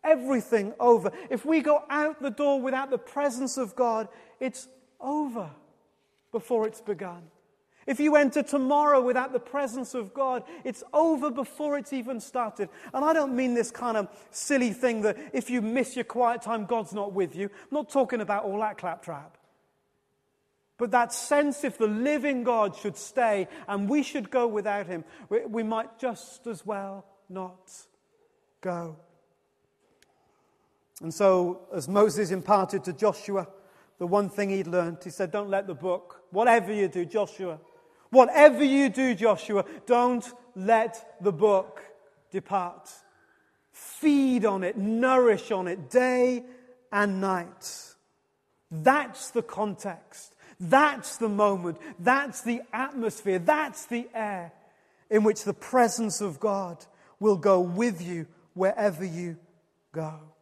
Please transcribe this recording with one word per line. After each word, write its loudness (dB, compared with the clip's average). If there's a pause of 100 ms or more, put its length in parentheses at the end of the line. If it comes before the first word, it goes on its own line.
Everything 0
over. 6 (180)
If -4
we 2
go 2
out -2
the -4
door 0
without -4
the -2
presence -4
of -6
God, -2 (320)
it's -6 (340)
over -6 (840)
before -2
it's -8
begun. -8 (640)
If -2
you 4
enter 4
tomorrow 4
without 0
the 0
presence -6
of -8
God, -2 (180)
it's -10
over 2
before -4
it's -8
even -6
started. -6 (260)
And 0
I 4
don't 2
mean 0
this 0
kind -4
of -2 (220)
silly 0
thing -2
that 0 (160)
if -4
you 0
miss -2
your -4
quiet 0
time, -6
God's -4
not -6
with -2
you. -6
I'm -16
not -4
talking 0
about -2
all -4
that -4
claptrap. -10 (1400)
But -2
that 2
sense 0
if -4
the 0
living 0
God 0
should -8
stay 0 (180)
and -4
we 2
should -8
go 2
without -2
him, -8 (240)
we, 0
we -4
might -4
just -10
as -10
well -8 (240)
not -14 (880)
go. -8 (2000)
And -10
so, 2 (120)
as -6
Moses 2
imparted 0
to -8
Joshua -2 (500)
the -6
one 0
thing -4
he'd -4
learned, -2
he -14
said, -6
"Don't -6
let -2
the -10
book, -6
whatever 4
you 0
do, -4
Joshua, -4 (520)
whatever 8
you 4
do, 2
Joshua, 2 (220)
don't 4 (300)
let 0
the 2
book 2 (480)
depart." -6 (840)
Feed 2
on 2
it, -2
nourish 4
on -2
it, -6
day 2 (480)
and 0
night. -6 (760)
That's 0
the -2
context. -8 (240)
That's 2
the -2
moment. 0 (200)
That's 0
the -4 (100)
atmosphere. -4
That's -2
the -6
air -8 (580)
in 4
which 2
the -4
presence 0
of -6
God -4 (340)
will 4
go 6
with 0
you -8 (260)
wherever 0
you -8 (540)
go. -8 (220)